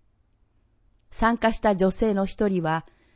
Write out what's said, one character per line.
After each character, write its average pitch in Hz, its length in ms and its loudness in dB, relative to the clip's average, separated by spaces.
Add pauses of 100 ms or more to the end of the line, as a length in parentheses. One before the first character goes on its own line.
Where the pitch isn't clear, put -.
(1120)
参 233 260 0
加 226 160 0
し - 60 -8
た 208 160 2
女 190 160 2
性 220 220 0
の 196 120 0
一 208 220 -2
人 180 160 -2
は、 160 220 -4 (300)